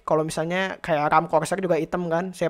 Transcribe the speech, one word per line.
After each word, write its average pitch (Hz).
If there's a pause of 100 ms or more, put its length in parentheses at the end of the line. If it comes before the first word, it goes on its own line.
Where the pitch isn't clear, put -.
kalau 156
misalnya 175
kayak 156
ram 160
Corsair 165
juga 180
hitam 170
kan, 175
saya 170